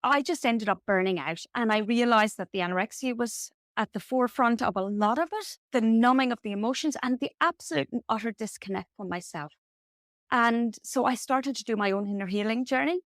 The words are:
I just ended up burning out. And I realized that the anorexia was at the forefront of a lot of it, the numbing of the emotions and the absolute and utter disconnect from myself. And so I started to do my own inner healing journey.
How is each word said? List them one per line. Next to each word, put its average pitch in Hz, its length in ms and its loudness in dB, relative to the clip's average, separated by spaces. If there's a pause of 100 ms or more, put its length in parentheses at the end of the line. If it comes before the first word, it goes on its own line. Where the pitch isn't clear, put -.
I 277 200 2
just 294 240 -2
ended 233 220 2
up 190 180 0
burning 190 320 2
out. 156 220 -6 (140)
And 233 180 0
I 214 60 4
realized 220 600 2
that 185 140 -6
the 196 80 -4
anorexia 185 560 -2
was 233 340 -6 (260)
at 220 160 -2
the 208 80 -6
forefront 240 640 2
of 175 140 0
a 190 60 -2
lot 208 360 0
of 339 140 0
it, 427 260 -8 (140)
the 254 80 2
numbing 247 520 4
of 233 100 -4
the 208 100 -6
emotions 240 500 -2
and 254 180 -2
the 277 100 -4 (100)
absolute 311 520 -2
and 240 160 -4
utter 220 240 -2
disconnect 196 640 -8
from 196 120 -10
myself. 175 460 -8 (760)
And 233 520 4
so - 220 -2
I 254 100 2
started 262 420 -2
to - 80 -10
do 226 120 -2
my 202 140 0
own 202 180 0
inner 202 180 -4
healing 208 380 0
journey. 277 360 0 (100)